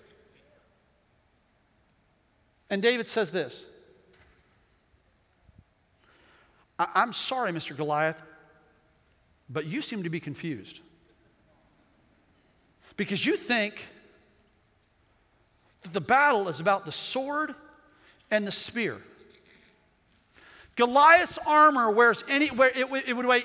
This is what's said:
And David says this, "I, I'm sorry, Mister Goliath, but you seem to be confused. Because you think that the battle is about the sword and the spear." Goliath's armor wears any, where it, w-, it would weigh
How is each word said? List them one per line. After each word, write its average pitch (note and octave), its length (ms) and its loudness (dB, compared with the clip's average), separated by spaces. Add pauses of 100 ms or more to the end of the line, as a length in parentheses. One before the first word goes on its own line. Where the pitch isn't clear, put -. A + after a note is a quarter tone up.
(2750)
And G3 100 -2
David A#3 280 0
says G3 240 -4
this, D#3 340 -8 (3000)
"I, F3 160 -2
I'm A3 180 0
sorry, B3 380 -4
Mister D#3+ 240 -10
Goliath, D3+ 480 -4 (1300)
but D3+ 140 -8
you A3+ 160 -6
seem G3+ 220 -8
to E3+ 40 -6
be D#3+ 120 -6
confused. C#3 580 -10 (2250)
Because G3 300 -4
you G#4 100 0
think A3 480 -6 (2000)
that E3+ 100 -18
the F#3 80 -4
battle A#3+ 480 2
is D3 120 -8
about G3 240 -2
the D#3 80 -10
sword C#4+ 640 -6 (760)
and G#3+ 160 -2
the F#3+ 60 -6
spear." G3+ 500 -6 (1700)
Goliath's D4 680 6
armor D4+ 440 6
wears A3+ 380 4
any, C#4+ 200 2
where C4 200 4
it, B3+ 140 -2
w-, C4 220 -4
it C4 80 -4
would B3 140 -2
weigh B3 180 2